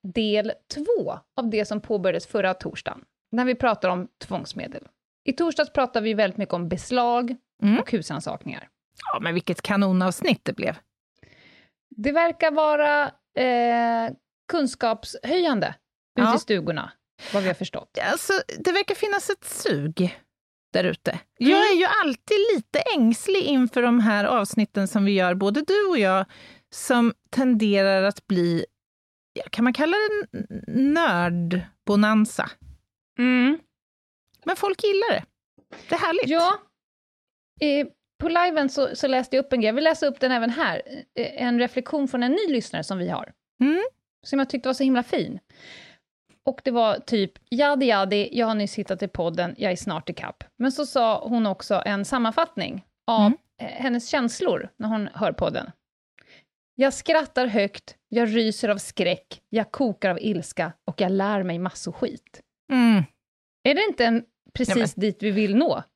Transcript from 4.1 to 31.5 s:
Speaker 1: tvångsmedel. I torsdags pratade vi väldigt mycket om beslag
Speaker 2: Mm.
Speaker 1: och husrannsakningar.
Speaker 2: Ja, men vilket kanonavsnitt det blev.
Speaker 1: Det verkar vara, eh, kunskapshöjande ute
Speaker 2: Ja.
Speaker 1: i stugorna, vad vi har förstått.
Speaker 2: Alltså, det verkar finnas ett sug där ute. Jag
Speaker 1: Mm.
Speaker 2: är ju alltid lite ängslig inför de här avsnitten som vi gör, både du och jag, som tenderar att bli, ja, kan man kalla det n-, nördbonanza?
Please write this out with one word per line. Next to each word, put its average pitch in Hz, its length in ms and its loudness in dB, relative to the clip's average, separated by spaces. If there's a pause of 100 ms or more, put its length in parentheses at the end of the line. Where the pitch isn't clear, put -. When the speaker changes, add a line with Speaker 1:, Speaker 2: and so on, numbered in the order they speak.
Speaker 1:
tvångsmedel. - 640 -10 (380)
I 269 80 -2
torsdags 320 400 -2
pratade 247 300 0
vi 220 100 -2
väldigt 202 240 0
mycket 202 160 -4
om 175 160 -4
beslag 240 680 -2 (280)
Speaker 2:
Mm. 208 160 6
Speaker 1:
och - 120 -4
husrannsakningar. - 760 -6 (460)
Speaker 2:
Ja, - 80 -2
men 170 120 -2
vilket 175 280 -2
kanonavsnitt 190 840 0
det - 80 -4
blev. - 240 -4 (1160)
Speaker 1:
Det 220 160 -2
verkar 330 400 2
vara, 294 520 2 (340)
eh, 233 760 0 (380)
kunskapshöjande 262 1160 -2 (520)
ute 208 80 4
Speaker 2:
Ja. 233 80 4
Speaker 1:
i - 40 0
stugorna, 165 520 -4 (420)
vad 202 100 2
vi 190 40 0
har 180 80 0
förstått. - 420 -10 (140)
Speaker 2:
Alltså, 339 220 0 (260)
det 370 120 0
verkar 392 240 0
finnas 403 340 -2
ett - 160 -4
sug 160 720 -2 (540)
där 180 100 2
ute. - 360 -4 (180)
Jag 311 220 6
Speaker 1:
Mm. 415 120 4
Speaker 2:
är 349 80 4
ju 370 60 4 (180)
alltid 320 340 -2 (180)
lite - 240 -2
ängslig 370 640 2
inför 254 400 2
de 240 180 4
här 208 260 2
avsnitten 202 600 0
som 202 180 2
vi 202 60 4
gör, 180 220 2
både 202 280 0
du 392 280 2
och 339 80 2
jag, 190 280 2 (480)
som 233 400 2 (160)
tenderar 202 720 2
att - 240 -2
bli, 175 380 2 (680)
ja, - 160 -8
kan 226 140 -2
man 247 100 2
kalla 320 240 0
det 415 400 -4
n-, - 100 -8 (460)
nördbonanza? 202 1600 0 (720)